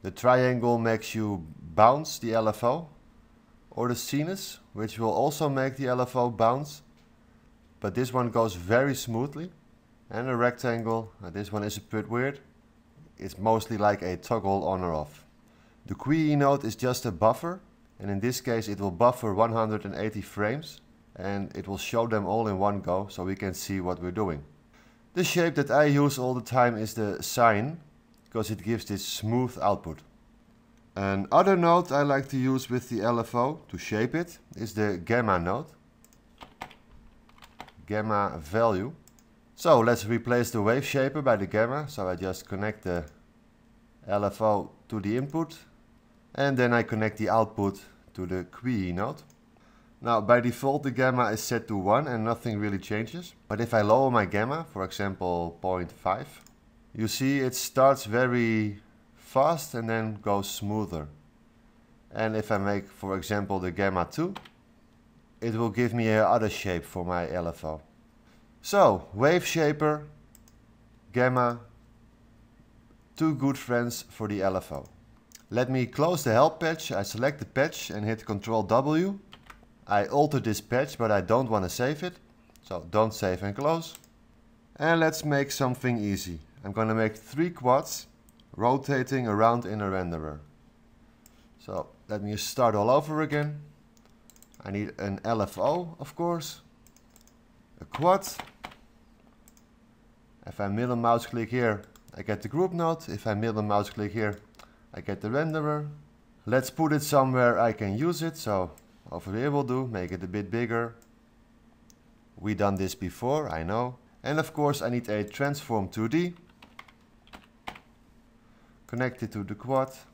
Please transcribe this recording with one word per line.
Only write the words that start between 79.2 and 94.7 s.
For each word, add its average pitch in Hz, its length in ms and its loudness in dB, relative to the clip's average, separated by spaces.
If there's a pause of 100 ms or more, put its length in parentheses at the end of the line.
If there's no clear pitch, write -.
I 101 200 2
alter 143 340 2
this 107 220 -2
patch, 135 340 -2
but 113 140 0
I 101 100 4
don't 113 300 2
wanna 95 180 0
save 139 340 -4
it. 180 120 -8 (480)
So - 280 -10
don't 107 220 4
save 92 300 -2
and 101 120 -4
close. 160 380 0 (840)
And 165 240 4
let's 156 260 2
make 139 240 2
something 127 480 0
easy. 95 400 -4 (260)
I'm 101 80 -8
gonna 110 220 0
make 110 240 2
three 165 320 -2
quads 131 560 0 (500)
rotating 131 720 0
around 113 380 4
in 104 160 -4
a 98 80 -2
renderer. 80 480 -4 (1200)
So 95 300 -8 (200)
let 104 140 -4
me 104 160 -4
start 117 360 2
all 104 140 2
over 151 320 2
again. 147 400 -2 (1040)
I 98 60 -8